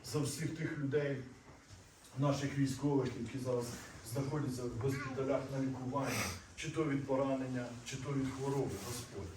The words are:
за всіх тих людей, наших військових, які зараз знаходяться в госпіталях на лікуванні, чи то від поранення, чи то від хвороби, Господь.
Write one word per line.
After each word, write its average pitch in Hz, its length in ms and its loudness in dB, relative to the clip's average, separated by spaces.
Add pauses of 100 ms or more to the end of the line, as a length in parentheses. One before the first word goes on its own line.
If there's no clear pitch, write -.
за 156 140 0
всіх 143 380 0
тих 156 220 -2
людей, 139 380 2 (1000)
наших 139 380 4
військових, 135 520 4 (100)
які 127 260 -4
зараз 120 200 2 (480)
знаходяться 135 500 0
в 117 180 -2
госпіталях 135 600 2 (100)
на 135 80 0
лікуванні, 127 560 0 (400)
чи 156 140 -4
то 156 140 2
від 135 240 2
поранення, 131 580 2 (200)
чи 135 120 -6
то 139 160 -2
від 131 180 2
хвороби, 135 400 0 (160)
Господь. - 500 -6